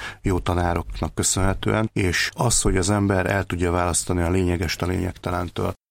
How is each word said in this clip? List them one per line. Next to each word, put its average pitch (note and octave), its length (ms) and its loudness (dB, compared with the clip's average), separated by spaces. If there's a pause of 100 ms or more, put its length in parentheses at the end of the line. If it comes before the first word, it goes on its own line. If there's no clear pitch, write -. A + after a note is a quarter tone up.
(220)
jó F#2 160 2
tanároknak E2+ 760 0
köszönhetően, G#2 800 0
és F#2 420 0
az, - 260 2
hogy G2 160 2
az F#2 140 2
ember G2 360 2
el G2 180 0
tudja F2 260 0
választani F2 520 0
a E2+ 80 2
lényegest F2 520 0
a F2+ 40 0
lényegtelentől, F2+ 840 -4 (180)